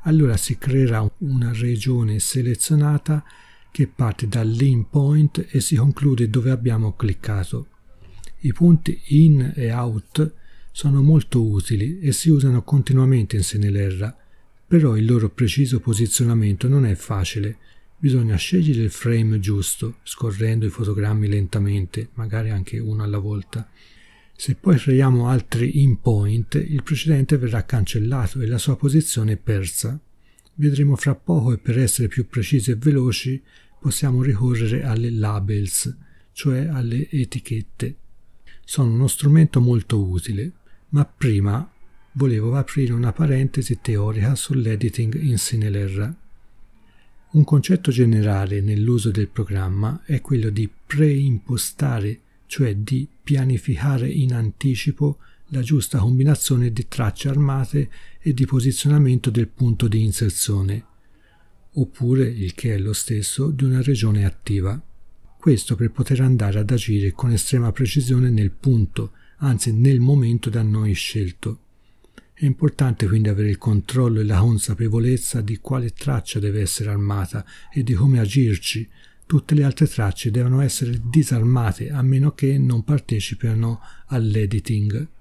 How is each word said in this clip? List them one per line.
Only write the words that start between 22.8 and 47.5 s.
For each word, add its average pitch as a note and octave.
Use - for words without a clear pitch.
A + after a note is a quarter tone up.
alla G#2
volta. G#2
Se -
poi F#3
creiamo B2+
altri B2+
in C3+
point, G#2+
il D3+
precedente C#3+
verrà A#2
cancellato A#2
e A2+
la A#2
sua B2+
posizione B2+
persa. G#2
Vedremo C#3+
fra -
poco B2+
e G#2
per A#2
essere A#2+
più -
precisi A#2+
e -
veloci C3
possiamo B2+
ricorrere A#2+
alle A#2
labels, G#2
cioè C3+
alle C3
etichette. B2
Sono B2
uno B2
strumento D3
molto A2
utile, G2
ma C#3+
prima G#2+
volevo A#2+
aprire C3
una A#2+
parentesi C3+
teorica A2
sull'editing A2+
in B2+
Se -
ne G#2+
l'erra. G2+
Un D3+
concetto D3+